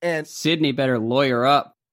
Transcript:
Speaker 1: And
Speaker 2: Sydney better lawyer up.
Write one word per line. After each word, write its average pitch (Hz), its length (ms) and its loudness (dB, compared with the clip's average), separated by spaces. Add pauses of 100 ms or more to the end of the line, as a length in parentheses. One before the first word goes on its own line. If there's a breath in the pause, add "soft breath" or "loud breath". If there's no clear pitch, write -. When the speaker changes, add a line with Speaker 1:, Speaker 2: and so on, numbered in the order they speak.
Speaker 1:
And 160 240 -4
Speaker 2:
Sydney 156 460 -2
better 127 260 0
lawyer 123 480 0
up. 139 320 0 (140)